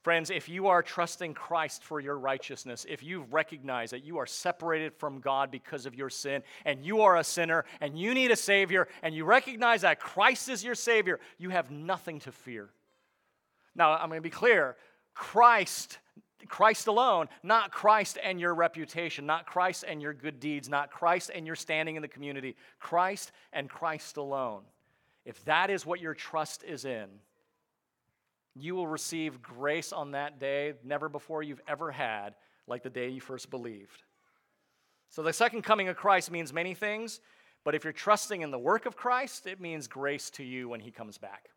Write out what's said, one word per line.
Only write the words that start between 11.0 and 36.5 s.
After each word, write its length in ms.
you 120
have 200
nothing 520
to 100
fear. 380
Now, 160
I'm 160
gonna 140
be 80
clear, 480
Christ, 880
Christ 400
alone, 400
not 300
Christ 500
and 160
your 160
reputation, 680
not 200
Christ 400
and 160
your 120
good 260
deeds, 300
not 220
Christ 440
and 100
your 120
standing 400
in 40
the 60
community, 480
Christ 540
and 180
Christ 460
alone. 480
If 180
that 260
is 160
what 140
your 140
trust 500
is 220
in, 240
you 200
will 120
receive 540
grace 520
on 180
that 280
day 340
never 240
before 360
you've 240
ever 240
had, 440
like 160
the 60
day 180
you 140
first 280
believed. 540
So 140
the 80
second 300
coming 260
of 80
Christ 340
means 220